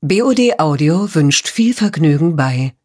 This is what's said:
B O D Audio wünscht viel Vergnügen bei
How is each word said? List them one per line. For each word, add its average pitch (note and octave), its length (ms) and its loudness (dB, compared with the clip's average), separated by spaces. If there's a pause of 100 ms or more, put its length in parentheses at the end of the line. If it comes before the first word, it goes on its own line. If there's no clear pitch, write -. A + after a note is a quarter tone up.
B F3+ 200 0
O C4 120 2
D A#3+ 260 2
Audio D3+ 560 0
wünscht C#3+ 320 2
viel A#3 260 0
Vergnügen D#3+ 600 0
bei C3 500 -2